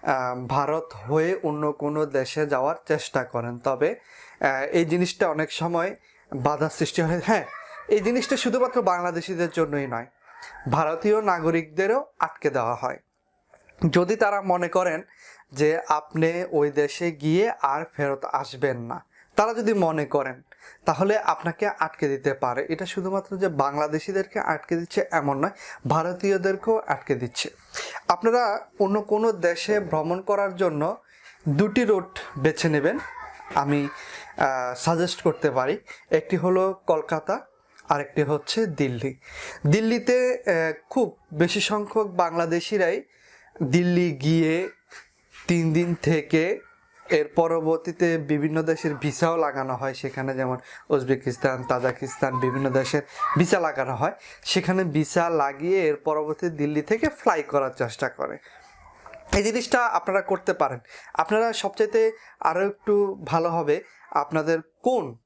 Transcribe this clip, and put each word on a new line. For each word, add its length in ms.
আহ, 380
ভারত 460
হয়ে 360
অন্য 300
কোনো 340
দেশে 400
যাওয়ার 300
চেষ্টা 360
করেন। 340
তবে, 380
আহ, 240
এই 200
জিনিসটা 440
অনেক 240
সময় 440
বাধার 360
সৃষ্টি 320
হয়। 220
হ্যাঁ, 200
এই 120
জিনিসটা 360
শুধুমাত্র 460
বাংলাদেশিদের 720
জন্যই 340
নয়, 200
ভারতীয় 520
নাগরিকদেরও 840
আটকে 320
দেওয়া 240
হয়। 240
যদি 260
তারা 260
মনে 260
করেন 340
যে 360
আপনি 640
ওই 200
দেশে 420
গিয়ে 400
আর 220
ফেরত 280
আসবেন 540
না, 260
তারা 180
যদি 200
মনে 320
করেন, 360
তাহলে 340
আপনাকে 500
আটকে 400
দিতে 260
পারে। 340
এটা 180
শুধুমাত্র 500
যে 120
বাংলাদেশিদেরকে 920
আটকে 360
দিচ্ছে 340
এমন 340
নয়, 60
ভারতীয়দেরকেও 1000
আটকে 280
দিচ্ছে। 360
আপনারা 600
অন্য 220
কোনো 300
দেশে 480
ভ্রমণ 400
করার 360
জন্য 400
দুটি 360
রুট 340
বেছে 300
নেবেন, 300
আমি, 340
আহ, 380
সাজেস্ট 480
করতে 280
পারি। 280
একটি 260
হলো 500
কলকাতা, 600
আরেকটি 340
হচ্ছে 440
দিল্লি। 520
দিল্লিতে, 800
আহ, 260
খুব 280
বেশি 280
সংখ্যক 460
বাংলাদেশিরাই 960
দিল্লি 500
গিয়ে 560
তিন 260
দিন 220
থেকে 640
এর 180
পরবর্তীতে 880
বিভিন্ন 440
দেশের 320
ভিসাও 420
লাগানো 380
হয় 200
সেখানে, 400
যেমন 240
উজবেকিস্তান, 720
তাজিকিস্তান, 760
বিভিন্ন 300
দেশের 320
ভিসা 220
লাগানো 340
হয়। 180
সেখানে 400
ভিসা 460
লাগিয়ে 520
এর 140
পরবর্তী 540
দিল্লি 320
থেকে 260
ফ্লাই 340
করার 280
চেষ্টা 380
করে। 300
এই 60
জিনিসটা 440
আপনারা 340
করতে 320
পারেন। 260
আপনারা 380
সবচাইতে 600
আরও 260
একটু 580
ভালো 260
হবে, 320
আপনাদের 480
কোন 440